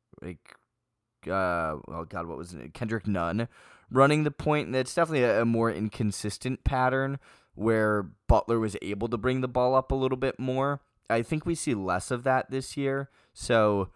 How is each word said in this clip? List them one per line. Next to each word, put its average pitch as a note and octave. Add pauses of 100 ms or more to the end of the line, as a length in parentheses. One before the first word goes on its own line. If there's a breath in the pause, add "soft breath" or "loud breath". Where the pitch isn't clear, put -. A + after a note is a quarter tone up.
(200)
like, - (720)
uh, F2 (100)
oh E2
God, E2+
what E2
was F2
it? D2+
Kendrick A2
Nunn F#2+ (460 soft breath)
running C#3+
the D3
point. C#3+
That's B2+
definitely D#3+
a, A#2
a -
more A2+
inconsistent G#2+
pattern C3+ (340 soft breath)
where G#2+ (240)
Butler A2+
was A2
able G2+
to A#2
bring B2+
the B2+
ball B2
up C3
a -
little C3
bit B2+
more. C3 (280)
I A#2
think D#3
we E3+
see D3
less F#2
of B2
that C3
this C3
year. C#3 (240)
So G#2